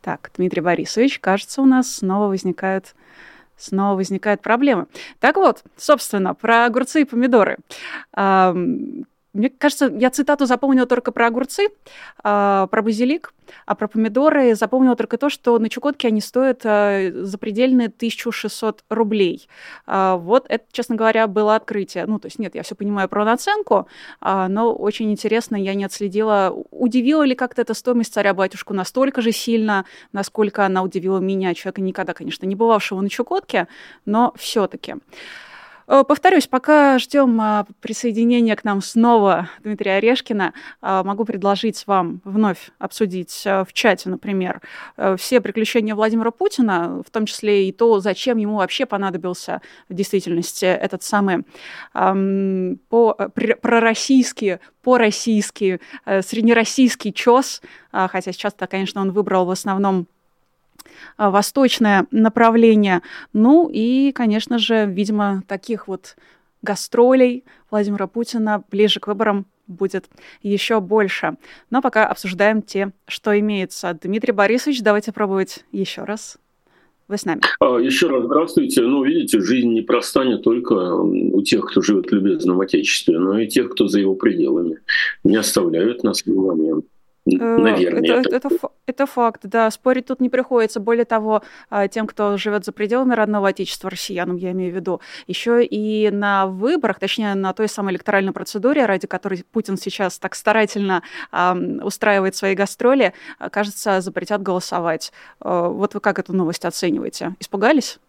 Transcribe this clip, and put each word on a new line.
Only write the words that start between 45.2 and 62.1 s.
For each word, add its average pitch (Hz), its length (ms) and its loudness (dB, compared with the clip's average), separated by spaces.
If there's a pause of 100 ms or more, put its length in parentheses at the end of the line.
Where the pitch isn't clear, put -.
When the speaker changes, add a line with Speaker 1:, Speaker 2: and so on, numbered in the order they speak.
Speaker 1:
приключения 214 520 -2
Владимира 220 360 0
Путина, 190 760 -2
в - 40 -20
том 214 160 -2
числе 202 420 0
и 185 40 -6
то, 226 280 4
зачем 214 380 -2
ему 214 200 -2
вообще 196 280 -2
понадобился 180 720 -6 (300)
в 185 40 -10
действительности 175 720 -2
этот 185 380 -2
самый, 196 400 0 (500)
ам, 190 840 0 (120)
по-, 233 280 4
э, 196 160 -4
пр-, 220 280 -2
пророссийский, 226 960 2 (240)
по-российски, 214 960 0 (260)
э, 196 160 0
среднероссийский 226 880 2
чес, - 500 2 (300)
а, 185 160 -2
хотя 185 240 -6
сейчас-то, 196 360 -8
конечно, 190 340 -4
он 190 100 -2
выбрал 190 340 2
в 180 40 -2
основном, 190 560 -2 (1120)
а, 208 120 2
восточное 208 840 2